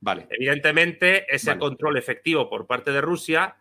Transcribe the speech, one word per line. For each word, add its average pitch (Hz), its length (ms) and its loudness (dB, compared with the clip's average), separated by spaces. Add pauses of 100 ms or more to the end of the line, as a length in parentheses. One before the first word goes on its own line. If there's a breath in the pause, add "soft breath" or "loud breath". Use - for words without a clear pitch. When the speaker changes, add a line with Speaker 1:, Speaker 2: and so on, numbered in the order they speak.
Speaker 1:
Vale. 92 280 -4
Speaker 2:
Evidentemente, 160 1040 2
ese 139 180 0
Speaker 1:
Vale. 139 80 -4
Speaker 2:
control 147 380 -2
efectivo 131 520 -2
por - 180 -8
parte 123 240 -2
de 139 100 2
Rusia 165 600 -2